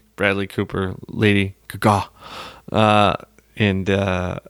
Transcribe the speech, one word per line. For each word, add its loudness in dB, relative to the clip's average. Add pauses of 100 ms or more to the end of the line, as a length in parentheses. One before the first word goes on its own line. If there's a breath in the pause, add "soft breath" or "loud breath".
(160)
Bradley 0
Cooper, -6 (120)
Lady 2 (120)
Gaga. 0 (640 loud breath)
Uh, 4 (420)
and, 0
uh, -2 (100)